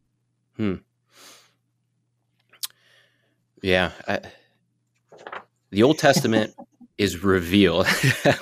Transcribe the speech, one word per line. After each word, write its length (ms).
Hmm. 180
Yeah. 300
I, 140
the 120
Old 160
Testament 560
<laughs> 220
is 260
revealed. 640
<laughs> 180
I'm 180